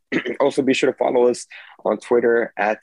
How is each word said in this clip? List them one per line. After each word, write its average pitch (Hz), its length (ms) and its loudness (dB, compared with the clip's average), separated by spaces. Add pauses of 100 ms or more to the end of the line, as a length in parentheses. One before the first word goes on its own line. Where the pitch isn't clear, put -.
(120)
<clears throat> - 280 -6
Also, 139 220 0
be 127 120 2
sure 131 180 0
to - 60 -8
follow 123 300 2
us 120 180 -2 (380)
on 104 140 -2
Twitter 117 600 0
at 107 260 -2